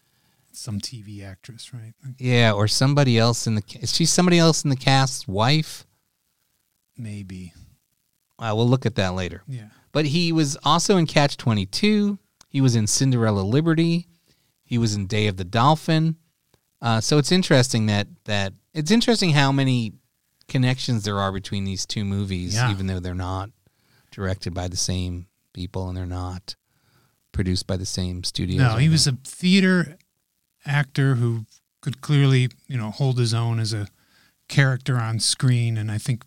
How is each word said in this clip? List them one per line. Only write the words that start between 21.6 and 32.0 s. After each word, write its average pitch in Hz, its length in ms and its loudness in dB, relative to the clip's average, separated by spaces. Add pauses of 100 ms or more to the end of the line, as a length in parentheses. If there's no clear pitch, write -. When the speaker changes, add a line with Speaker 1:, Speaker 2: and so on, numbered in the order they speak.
Speaker 2:
these 95 240 -6
two 104 180 -6
movies, 98 480 -4
Speaker 1:
Yeah. 120 160 0
Speaker 2:
even 98 160 -4
though 92 140 -4
they're 90 160 -8
not 92 340 -6 (640)
directed 92 420 -6
by 90 140 -6
the 87 100 -8
same 90 480 -4 (260)
people 92 360 -10
and 92 100 -8
they're 92 80 -8
not 90 500 -10 (760)
produced 92 340 -2
by 95 100 -4
the 92 120 -6
same 90 360 -6
studios 90 360 -4
Speaker 1:
No, 123 160 4
Speaker 2:
or 113 40 0
Speaker 1:
he 151 100 4
was 156 180 2
Speaker 2:
anything. 131 180 -4
Speaker 1:
a - 20 -20
theater 180 720 2 (640)
actor 139 520 0
who 117 320 -2 (340)
could - 200 -10